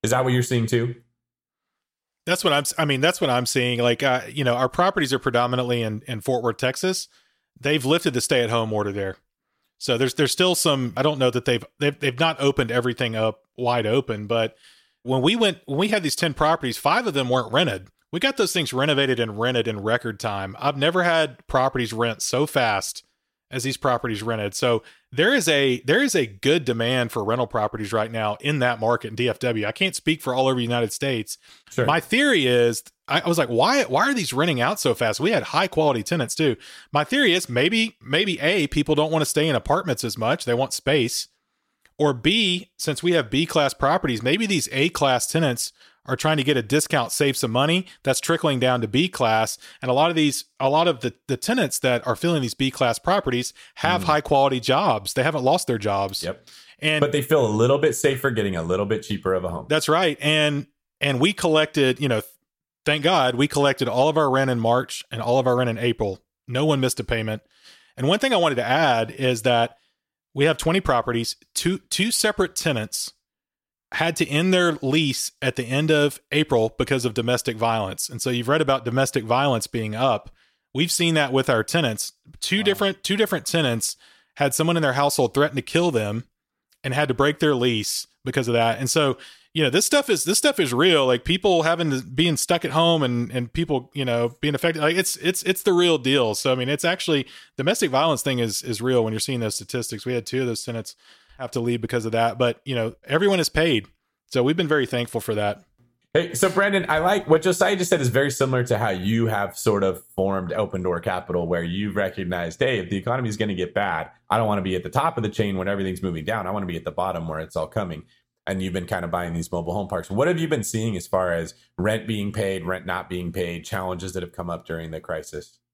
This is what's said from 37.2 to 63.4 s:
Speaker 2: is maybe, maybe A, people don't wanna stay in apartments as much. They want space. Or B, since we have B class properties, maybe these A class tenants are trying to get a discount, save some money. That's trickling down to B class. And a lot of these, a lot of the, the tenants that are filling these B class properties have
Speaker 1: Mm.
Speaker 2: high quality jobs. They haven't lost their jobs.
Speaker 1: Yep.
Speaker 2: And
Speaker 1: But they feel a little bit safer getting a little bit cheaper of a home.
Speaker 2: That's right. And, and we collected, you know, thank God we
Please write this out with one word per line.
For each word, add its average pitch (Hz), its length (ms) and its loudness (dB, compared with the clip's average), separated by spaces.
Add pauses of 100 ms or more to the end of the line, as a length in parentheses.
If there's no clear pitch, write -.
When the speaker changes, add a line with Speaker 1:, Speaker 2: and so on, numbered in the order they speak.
Speaker 2:
is 175 160 0
maybe, 190 560 0
maybe 170 380 -2
A, 160 260 2
people 147 280 0
don't 156 160 2
wanna 156 140 2
stay 151 220 0
in 147 80 0
apartments 151 480 -2
as 113 140 -6
much. 117 260 -2
They 120 100 0
want 131 200 0
space. - 560 -2 (720)
Or 147 140 4
B, 180 640 0
since - 240 -4
we 175 120 2
have 131 180 0
B 151 160 2
class 143 260 2
properties, 139 480 0
maybe 170 240 0
these 185 260 -2
A 139 180 0
class 135 360 0
tenants 147 480 -2 (320)
are - 100 -2
trying 156 220 0
to 139 60 0
get 143 120 2
a 123 60 2
discount, 127 500 0
save 139 240 0
some 123 140 -4
money. 156 380 0 (160)
That's 135 160 0
trickling 160 400 0
down 123 220 2
to 113 60 -2
B 143 220 0
class. 110 480 0 (240)
And 131 80 -4
a 123 60 2
lot 160 160 4
of 160 40 -4
these, 151 300 0 (140)
a 135 100 2
lot 160 180 4
of 139 120 0
the, 113 160 -4 (120)
the 131 100 -2
tenants 214 420 -2
that 123 260 0
are 120 100 0
filling 165 280 0
these 117 100 -4
B 135 160 -2
class 120 300 0
properties 135 520 0 (260)
have 180 260 0
Speaker 1:
Mm. - 20 -4
Speaker 2:
high 151 160 2
quality 139 380 2
jobs. 127 540 0
They 131 100 0
haven't 151 200 0
lost 147 220 2
their 117 140 -2
jobs. 98 420 -2
Speaker 1:
Yep. 185 260 -8 (300)
Speaker 2:
And 156 240 0
Speaker 1:
But 135 120 2
they 143 100 0
feel 147 200 4
a 110 60 2
little 120 300 4
bit 143 160 2
safer 135 340 0
getting 104 260 -2
a 85 60 -4
little 92 240 -2
bit 107 160 -2
cheaper 92 320 -4
of 90 100 -2
a 87 60 -4
home. 80 180 -8
Speaker 2:
That's 151 220 0
right. 160 320 0
And, 151 460 0 (340)
and 139 180 0
we 190 140 2
collected, 156 680 2
you 143 80 -2
know, 110 140 0 (640)
thank 147 160 0
God 143 320 4
we 139 140 2